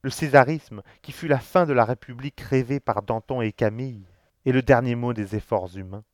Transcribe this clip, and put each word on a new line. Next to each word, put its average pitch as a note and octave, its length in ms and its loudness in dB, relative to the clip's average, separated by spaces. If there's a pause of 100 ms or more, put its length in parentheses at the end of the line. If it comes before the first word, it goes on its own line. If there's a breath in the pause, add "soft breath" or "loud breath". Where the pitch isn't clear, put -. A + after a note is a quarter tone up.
le C3+ 80 -6
césarisme C#3 720 2 (200 soft breath)
qui C#3+ 100 -16
fut - 160 -10
la C#3 100 4
fin F3 280 0
de C#3+ 60 -2
la A#2+ 120 4
République B2 560 -8
rêvée C3 400 -2
par G#2 220 -2
Danton A#2 400 -4
et G#2+ 100 -2
Camille, A2+ 540 -4 (380)
est C3 80 2
le B2+ 100 2
dernier B2 320 4
mot A#2+ 180 -4
des G#2+ 240 -6
efforts F#2 400 -4
humains G2 380 -14